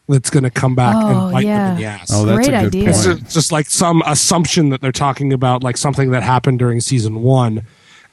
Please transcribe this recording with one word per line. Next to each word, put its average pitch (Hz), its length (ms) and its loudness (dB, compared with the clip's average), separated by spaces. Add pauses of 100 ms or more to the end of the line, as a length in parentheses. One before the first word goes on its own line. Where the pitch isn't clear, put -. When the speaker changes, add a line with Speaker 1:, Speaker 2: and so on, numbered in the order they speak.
Speaker 1:
that's 135 220 0
gonna 131 200 0
come 127 240 -2
back 123 220 2
Speaker 2:
Oh, 170 300 2
Speaker 1:
and - 60 -4
bite 127 120 0
Speaker 2:
yeah. 208 220 0
Speaker 1:
them 190 100 0
in - 60 -4
the - 40 -6
ass. - 260 -10
Speaker 3:
Oh, 208 120 2
that's 220 120 2
Speaker 2:
Great 247 120 2
Speaker 3:
a - 20 2 (120)
good 214 40 0
Speaker 2:
idea. 190 180 -2
Speaker 3:
point. - 120 2
Speaker 1:
It's - 80 0
just, 160 300 -2
just, 165 180 0
like, 151 180 -2
some 170 360 2
assumption 156 640 0
that 131 100 -4
they're 131 120 -2
talking 139 400 -2
about, 127 300 0
like, 123 140 -4
something 135 340 -2
that 127 120 0
happened 127 360 0
during 120 220 0
season 110 420 -2
one, 120 400 2 (500)